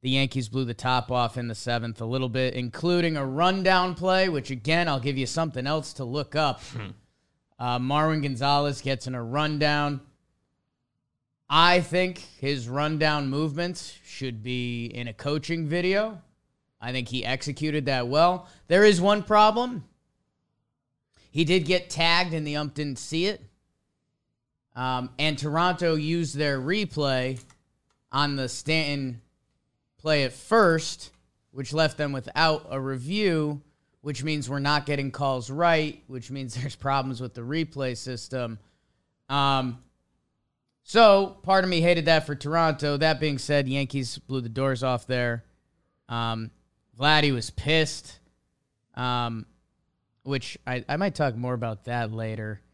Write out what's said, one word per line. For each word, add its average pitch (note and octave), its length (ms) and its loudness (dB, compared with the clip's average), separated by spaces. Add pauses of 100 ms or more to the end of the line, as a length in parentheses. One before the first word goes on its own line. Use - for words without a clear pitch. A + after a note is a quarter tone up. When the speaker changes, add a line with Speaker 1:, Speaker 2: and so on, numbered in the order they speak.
Speaker 1:
the B2+ 80 -2
Yankees C3 380 0
blew C3 160 -4
the A#2 80 -6
top B2+ 380 -2
off B2 260 0
in A#2+ 120 -6
the A2+ 80 -8
seventh A#2 440 -4
a A2 40 -6
little B2+ 240 -2
bit, B2+ 260 0
including E3 640 0
a C#3 100 -4
rundown F3+ 720 2
play, F#3 320 2
which, C#3+ 240 -4
again, D#3 340 0
I'll C#3 140 0
give C3+ 180 -2
you C3 80 -2
something C#3+ 400 -4
else D3+ 280 -4
to C3+ 100 -8
look C#3+ 320 -6
up. D3 260 0
Speaker 2:
Hmm. A2 240 -10 (720)
Speaker 1:
Uh, B2 220 -2
Marwin D3+ 420 2
Gonzalez C#3+ 580 0
gets C3+ 280 -4
in B2+ 80 -6
a A#2+ 60 -6
rundown. D3 760 0 (1500)
I F3 300 8
think F3+ 380 0 (200)
his C3 300 -2
rundown D3 640 0
movements D#3+ 760 -4
should A#2 400 -10
be B2 420 -4
in A#2 220 -8
a A2 40 -10
coaching D#3 540 -4
video. F#3 560 0 (580)
I B2 120 -8
think B2+ 160 -4
he B2+ 160 -4
executed D3 640 -4
that B2+ 200 0
well. E3+ 400 2 (220)
There F#3+ 160 6
is G3+ 160 8
one G3+ 240 4
problem. A3 600 4 (1500)
He D#3+ 140 2
did E3+ 200 2
get F3+ 240 0
tagged E3+ 460 2
and D3+ 120 -4
the D3 100 -4
ump D3+ 180 -4
didn't D3 240 -6
see E3 260 -2
it. G#3 160 -2 (1400)
Um, B2+ 320 -4 (100)
and D3+ 200 0
Toronto E3 560 0
used D3+ 420 -2
their C#3+ 240 0
replay C3+ 840 -2 (680)
on C#3+ 260 0
the B2+ 140 -4
Stanton C#3+ 720 -2 (720)
play D3+ 280 2
at B2+ 100 -4
first, F3 760 2 (420)
which C3 200 -10
left D#3 240 2
them D3 160 -2
without D#3 580 0
a C3+ 80 -6
review, D3 840 -2 (400)
which C3+ 200 -6
means D3 280 -2
we're C#3 80 -2
not C#3+ 260 2
getting C#3 260 -2
calls B2+ 380 -2
right, D#3 580 2
which B2+ 240 -12
means C3 240 -10
<laughs> B2 60 -6
there's C3+ 160 -8
problems C3+ 420 -2
with B2 140 -10
the B2 80 -14
replay C#3 560 -4
system. A#2+ 640 -8 (720)
Um, C3+ 480 0 (1040)
so G3 600 6
part F#3+ 220 4
of F#3 60 0
me E3+ 100 2
hated E3+ 240 4
that D#3+ 220 4
for D3 80 -4
Toronto. D3 640 0
That D#3 220 2
being D3 180 -2
said, C#3 300 0
Yankees C3+ 500 -4
blew C3 240 -6
the A#2 80 -8
doors C3 320 -2
off B2+ 240 0
there. A#2+ 380 -2 (640)
Um, A2+ 400 -4 (480)
Vladdy D3 340 4
was A#2 160 -4
pissed, - 680 -2 (800)
um, A#2+ 500 -4 (800)
which C3+ 320 -6 (100)
I, B2+ 220 -4
I C#3 80 -2
might F#3+ 180 0
talk C3+ 200 0
more B2 200 -4
about A2+ 300 -6
that A#2 280 -4
later. A2 480 -8 (140)